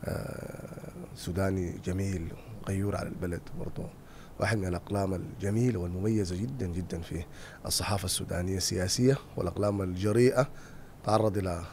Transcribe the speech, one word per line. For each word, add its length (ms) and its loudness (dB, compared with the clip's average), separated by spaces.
آه، 840 -6
سوداني 680 0
جميل 440 0
غيور 280 2
على 120 -4
البلد، 340 -4
برضو 240 -4
واحد 180 4
من 100 0
الأقلام 460 0
الجميلة 640 0
والمميزة 580 0
جدًا 300 -2
جدًا 340 -2
في 240 -4
الصحافة 380 0
السودانية 520 0
السياسية، 600 4
والأقلام 460 2
الجريئة 680 6
تعرض 340 4
إلى 240 0